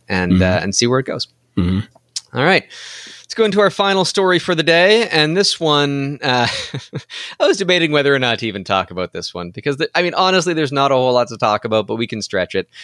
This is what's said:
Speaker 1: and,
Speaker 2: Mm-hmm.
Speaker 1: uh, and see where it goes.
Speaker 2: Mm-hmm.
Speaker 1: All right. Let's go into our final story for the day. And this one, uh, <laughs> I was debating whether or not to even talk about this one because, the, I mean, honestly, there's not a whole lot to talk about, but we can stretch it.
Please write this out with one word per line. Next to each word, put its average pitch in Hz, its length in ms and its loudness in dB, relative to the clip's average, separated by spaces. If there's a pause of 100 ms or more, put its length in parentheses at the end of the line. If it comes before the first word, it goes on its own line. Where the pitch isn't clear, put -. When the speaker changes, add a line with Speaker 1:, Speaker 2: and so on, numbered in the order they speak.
Speaker 1:
and, 92 260 0
Speaker 2:
Mm-hmm. 92 80 4
Speaker 1:
uh, 92 200 2
and 98 120 -4
see 120 120 2
where 127 140 0
it 131 60 -8
goes. - 200 -6 (300)
Speaker 2:
Mm-hmm. 92 240 0 (540)
Speaker 1:
All 123 100 0
right. 175 180 2 (600)
Let's - 120 -16
go 226 120 2
into 202 140 2
our 196 100 4
final 196 340 0
story 185 340 2
for 175 160 -2
the 156 80 0
day. 180 460 4
And 156 260 0
this 196 240 0
one, 143 640 0
uh, 123 240 2 (460)
<laughs> - 480 -12
I 294 60 4
was - 100 2
debating 175 340 0
whether 143 240 4
or 139 40 2
not 120 220 0
to 117 60 -4
even 98 180 -6
talk 95 260 0
about 90 220 -6
this 90 200 -10
one 87 180 -10
because, 135 280 -6
the, 160 160 -4
I 170 80 0
mean, 175 100 -2
honestly, 185 400 2
there's 156 200 -2
not 139 200 2
a - 20 4
whole 127 200 2
lot 123 140 2
to 117 100 -12
talk 107 260 0
about, 110 220 0
but 110 100 -4
we 117 100 -2
can 110 140 -8
stretch 95 340 -4
it. 95 140 -2 (160)